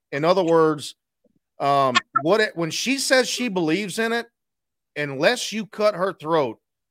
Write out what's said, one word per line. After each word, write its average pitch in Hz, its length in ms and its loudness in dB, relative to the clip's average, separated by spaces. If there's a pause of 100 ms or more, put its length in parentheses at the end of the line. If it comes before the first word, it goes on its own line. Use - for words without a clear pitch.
(120)
In 147 140 -2
other 185 180 4
words, 160 520 2 (640)
um, 139 360 2 (280)
what 202 180 4
it, 214 140 -2
when 165 160 -4
she 269 260 -2
says 262 320 2
she 247 200 -4
believes 185 500 -2
in 226 140 -2
it, 233 120 -4 (720)
unless 151 580 -2
you 214 140 -6
cut 208 260 0
her 180 200 -2
throat, 151 460 0 (320)